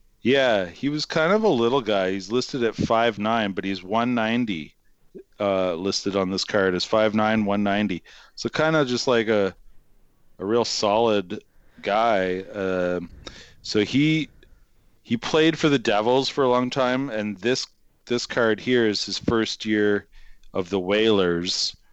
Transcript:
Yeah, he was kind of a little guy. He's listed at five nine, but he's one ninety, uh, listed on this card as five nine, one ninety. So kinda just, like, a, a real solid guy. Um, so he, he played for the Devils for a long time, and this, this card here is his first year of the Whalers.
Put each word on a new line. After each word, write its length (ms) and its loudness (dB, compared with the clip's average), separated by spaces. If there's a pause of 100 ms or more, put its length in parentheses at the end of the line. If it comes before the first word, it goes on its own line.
(200)
Yeah, 460 4
he 220 -6
was 180 -4
kind 260 2
of 120 2
a 40 4
little 320 4
guy. 300 0
He's 200 -6
listed 340 -2
at 100 0
five 440 2
nine, 340 0
but 120 -6
he's 180 -6
one 320 -2
ninety, 600 -2 (640)
uh, 340 0
listed 420 -4
on 140 0
this 140 -4
card 300 0
as 100 -2
five 300 2
nine, 300 2
one 180 -2
ninety. 400 -2 (320)
So 140 -6
kinda 360 2
just, 220 -2
like, 220 2
a, 260 2 (840)
a 60 -10
real 200 2
solid 800 0 (400)
guy. 580 0 (120)
Um, 560 -4 (540)
so 220 0
he, 440 0 (760)
he 140 -4
played 420 2
for 100 2
the 100 4
Devils 500 2
for 160 0
a 60 4
long 180 2
time, 420 -2
and 280 -6
this, 280 -2 (400)
this 200 -2
card 320 0
here 300 2
is 160 -2
his 140 -8
first 460 -2
year 420 0 (480)
of 160 -4
the 100 0
Whalers. 960 0 (160)